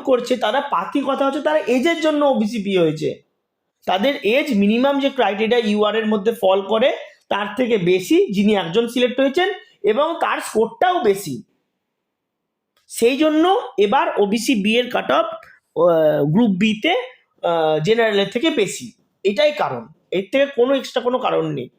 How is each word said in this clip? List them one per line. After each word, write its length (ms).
করছে, 340
তারা 240
পাতি 440
কথা 200
হচ্ছে, 160
তারা 180
এজের 420
জন্য 240
ওবিসি 380
বি 140
হয়েছে। 320
তাদের 300
এজ 320
মিনিমাম 420
যে 100
ক্রাইটেরিয়া 500
ইউআর 360
এর 100
মধ্যে 260
ফল 260
করে, 220
তার 180
থেকে 200
বেশি 400
যিনি 220
একজন 320
সিলেক্ট 320
হয়েছেন, 300
এবং 240
তার 200
স্কোরটাও 640
বেশি। 400
সেই 300
জন্য 280
এবার 300
ওবিসি 360
বি 140
এর 120
কাট 220
অফ, 140
আহ, 960
গ্রুপ 260
বি 120
তে, 100
আহ, 400
জেনারেলের 460
থেকে 200
বেশি। 380
এটাই 280
কারণ, 320
এর 200
থেকে 140
কোনো 200
এক্সট্রা 260
কোনো 180
কারণ 340
নেই। 260